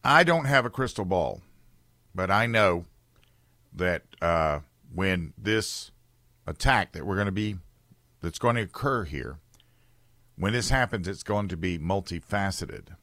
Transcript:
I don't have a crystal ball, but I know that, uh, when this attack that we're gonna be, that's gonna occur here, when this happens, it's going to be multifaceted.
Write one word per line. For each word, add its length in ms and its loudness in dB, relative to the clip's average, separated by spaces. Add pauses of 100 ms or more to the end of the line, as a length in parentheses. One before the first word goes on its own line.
I 160 8
don't 220 2
have 180 4
a 60 -2
crystal 340 -4
ball, 380 0 (720)
but 160 -2
I 160 4
know 400 4 (880)
that, 300 0 (180)
uh, 380 2 (340)
when 420 -2
this 540 -2 (560)
attack 460 0
that 120 -12
we're 140 -2
gonna 120 0
be, 280 -4 (640)
that's 160 -6
gonna 240 0
occur 420 -4
here, 320 -8 (1000)
when 200 0
this 160 -2
happens, 360 2
it's 160 -8
going 260 -2
to 100 -6
be 200 -2
multifaceted. 1200 -4